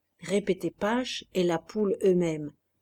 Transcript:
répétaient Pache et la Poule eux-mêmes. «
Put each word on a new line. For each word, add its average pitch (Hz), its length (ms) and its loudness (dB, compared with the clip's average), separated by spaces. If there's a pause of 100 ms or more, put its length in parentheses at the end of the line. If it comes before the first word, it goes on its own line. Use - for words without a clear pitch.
(200)
répétaient 185 520 -2
Pache 233 600 -4
et 185 100 2
la 170 160 2
Poule 208 440 -2
eux-mêmes. « 165 480 2 (300)